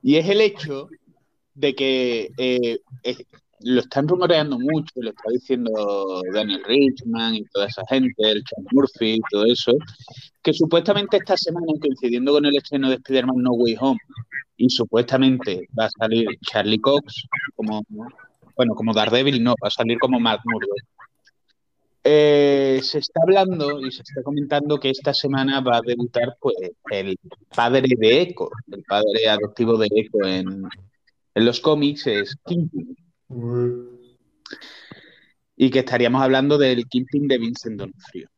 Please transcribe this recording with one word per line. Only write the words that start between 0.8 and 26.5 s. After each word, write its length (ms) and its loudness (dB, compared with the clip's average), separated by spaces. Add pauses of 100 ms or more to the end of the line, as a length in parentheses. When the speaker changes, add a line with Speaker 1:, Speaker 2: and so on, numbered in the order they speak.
Speaker 1:
de 200 -2
que, 640 -2
eh, 400 -2 (240)
eh, 140 -6 (440)
lo 200 2
están 280 -2
rumoreando 500 0
mucho, 380 -2
lo 140 -6
está 200 -8
diciendo 400 -2 (640)
Daniel 340 -4
Richman 720 0
y 100 -6
toda 200 -2
esa 220 -10
gente, 300 0
el 280 2
Sean 260 -14
Murphy 420 2
y 60 0 (100)
todo 160 2
eso, 260 2 (720)
que 100 2
supuestamente 640 2
esta 200 2
semana, 300 -4 (140)
coincidiendo 520 0
con 120 4
el 120 2
estreno 340 -2
de 60 0
Spider-Man 420 0
No 140 2
Way 280 0
Home, 180 2 (600)
y 120 4
supuestamente 1000 0 (100)
va 80 2
a 40 -2
salir 380 0 (140)
Charlie 380 0
Cox, 460 0 (280)
como, 280 -6 (760)
bueno, 180 2
como 180 -2
Daredevil 500 2
no, 200 4
va 60 -2
a 20 0
salir 280 -2
como 220 2
Matt 240 0
Murdock. 340 -6 (1300)
Eh, 760 6
se 140 -4
está 240 -4
hablando 580 2
y 100 -8
se 120 -18
está 200 -12
comentando 560 -2
que 120 -2
esta 220 -2
semana 480 -2
va 180 2
a 60 0
debutar, 560 -4
pues, 140 0 (360)